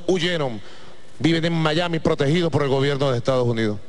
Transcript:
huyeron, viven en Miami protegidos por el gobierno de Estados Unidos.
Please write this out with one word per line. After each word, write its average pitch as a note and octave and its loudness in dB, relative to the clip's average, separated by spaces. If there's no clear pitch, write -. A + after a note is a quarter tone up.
huyeron, D#3+ 0
viven D#3+ 2
en E3+ 0
Miami E3 0
protegidos D#3+ 2
por C#3+ 2
el C#3 0
gobierno C#3 2
de A#2+ 0
Estados B2+ 2
Unidos. A2+ 0